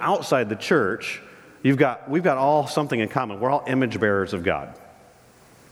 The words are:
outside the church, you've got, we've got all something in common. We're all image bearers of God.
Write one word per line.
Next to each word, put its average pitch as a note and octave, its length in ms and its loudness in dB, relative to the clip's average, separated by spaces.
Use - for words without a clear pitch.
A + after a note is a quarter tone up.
outside C#3+ 500 0
the A2 60 -2
church, A2+ 640 -2
you've C3+ 160 4
got, C3 320 0
we've D#3+ 120 0
got D#3+ 140 2
all C#3 300 2
something C#3+ 340 -2
in G#2+ 80 0
common. G#2 320 -4
We're B2 80 0
all C#3 180 0
image B2+ 320 0
bearers G2 360 0
of F2+ 100 -6
God. D2+ 300 -2